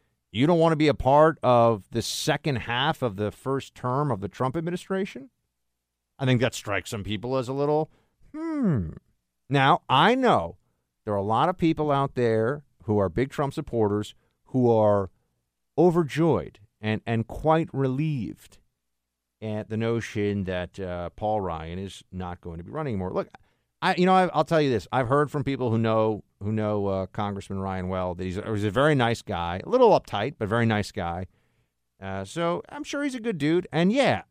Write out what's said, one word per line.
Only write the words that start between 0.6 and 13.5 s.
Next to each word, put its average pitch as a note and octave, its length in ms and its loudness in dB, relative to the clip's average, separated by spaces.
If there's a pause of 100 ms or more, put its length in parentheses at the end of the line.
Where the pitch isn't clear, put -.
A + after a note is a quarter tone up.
be D3+ 120 2
a C3 80 2
part D3+ 480 4
of A#2 480 4
the A2+ 100 -2
second D3 540 -2
half B2 480 -2
of G2+ 140 -4
the G#2 120 -2
first - 460 -6
term C3+ 340 -2
of G#2+ 100 -2
the G2 80 -6
Trump C3 300 -4
administration?" F#3+ 720 -6 (880)
I C3+ 80 -4
think B2+ 160 4
that A#2+ 140 0
strikes G2 340 -4
some G#2 140 -8
people G#2+ 340 -4
as B2 100 -2
a C3 60 -6
little, D3+ 380 0 (440)
hmm. C4+ 580 -2 (540)
Now, C#3 400 2
I E3+ 280 6
know C3 420 2 (480)
there G#2+ 80 -2
are G2+ 40 0
a G2 40 0
lot A2+ 280 2
of F#3 100 -6
people D#3 320 0
out C#3 240 0
there A#2 480 0 (220)
who G#2+ 120 2
are F#2+ 120 2
big A#2+ 200 0
Trump C#3 240 -4